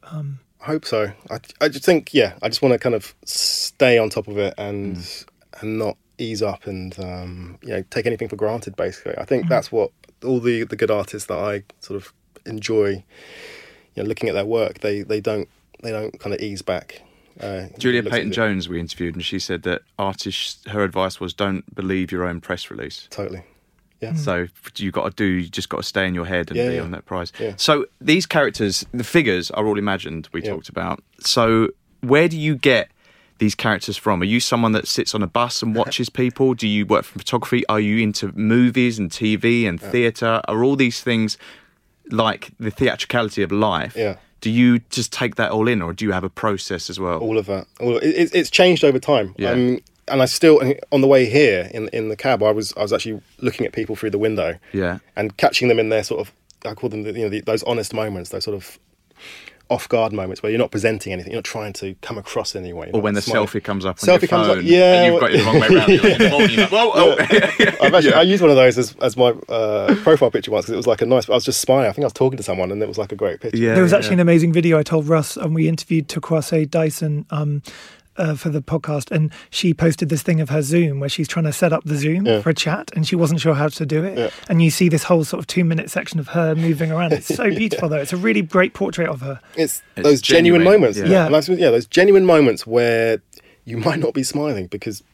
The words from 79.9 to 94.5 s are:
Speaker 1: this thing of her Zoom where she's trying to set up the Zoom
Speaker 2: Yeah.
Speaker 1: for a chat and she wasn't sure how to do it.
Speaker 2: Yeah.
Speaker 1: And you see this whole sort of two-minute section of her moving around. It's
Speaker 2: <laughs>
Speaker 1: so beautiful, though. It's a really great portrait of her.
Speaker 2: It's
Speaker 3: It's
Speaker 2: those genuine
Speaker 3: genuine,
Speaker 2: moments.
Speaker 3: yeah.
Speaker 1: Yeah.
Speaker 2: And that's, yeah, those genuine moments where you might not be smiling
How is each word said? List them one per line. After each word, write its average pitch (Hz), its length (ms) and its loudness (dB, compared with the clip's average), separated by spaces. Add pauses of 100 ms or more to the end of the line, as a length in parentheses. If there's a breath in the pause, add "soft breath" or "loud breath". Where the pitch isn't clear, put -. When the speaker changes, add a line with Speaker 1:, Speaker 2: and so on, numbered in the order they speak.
Speaker 1:
this 156 140 -2
thing 160 180 2
of 139 80 -4
her 147 140 0
Zoom 147 360 2
where 139 80 -4
she's 143 200 -4
trying 165 180 -2
to 151 80 -2
set 170 180 2
up 160 120 -2
the 151 120 -4
Zoom 156 300 0
Speaker 2:
Yeah. 226 160 4
Speaker 1:
for 170 80 0
a 160 60 2
chat - 400 -4
and 160 120 0
she - 80 0
wasn't 165 240 2
sure 160 140 2
how 143 140 0
to 151 180 -4
do 156 180 -2
it. 190 140 -6
Speaker 2:
Yeah. 117 120 -2 (200 loud breath)
Speaker 1:
And 165 100 2
you 165 120 6
see 180 180 4
this 156 140 2
whole 165 200 4
sort 165 160 -6
of 170 60 -8
two-minute 165 460 0
section - 280 -6
of 139 100 -8
her 160 260 0
moving 160 360 0
around. 160 220 0
It's - 140 -4
Speaker 2:
<laughs> - 0 -
Speaker 1:
so 240 240 -2
beautiful, 208 380 -2
though. 151 80 -2
It's 143 160 -4
a 180 40 -4
really 208 240 0
great 180 320 0
portrait 175 340 -4
of 143 140 -6
her. 135 180 -10 (160)
Speaker 2:
It's 156 280 -2 (120)
Speaker 3:
It's 92 80 -8
Speaker 2:
those 143 200 6
genuine 170 380 6
Speaker 3:
genuine, 196 200 8
Speaker 2:
moments. 107 160 4
Speaker 3:
yeah. 98 80 -2
Speaker 1:
Yeah. 175 220 6
Speaker 2:
And 147 80 4
that's, 156 120 4
yeah, 180 220 4
those 117 160 4
genuine 190 400 6
moments 151 400 6
where 113 560 2 (440 soft breath)
you 117 120 -8
might 165 220 0
not 156 160 -2
be 135 80 -2
smiling 135 420 -4